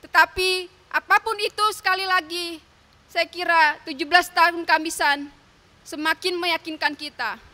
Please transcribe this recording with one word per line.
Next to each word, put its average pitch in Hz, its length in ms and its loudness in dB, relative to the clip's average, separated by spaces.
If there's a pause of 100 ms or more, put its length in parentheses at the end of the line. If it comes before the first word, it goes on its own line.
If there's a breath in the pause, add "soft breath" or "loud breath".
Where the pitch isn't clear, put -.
Tetapi 359 720 2 (160)
apapun 415 480 0
itu, 415 320 -2
sekali 381 400 -2
lagi, 339 480 -2 (480)
saya 339 240 -4
kira 330 560 2
tujuh 294 240 -8
belas 349 240 4
tahun 339 320 2
Kamisan 311 640 -2 (560)
semakin 330 480 -4
meyakinkan 320 640 -4
kita. 247 400 -8 (160)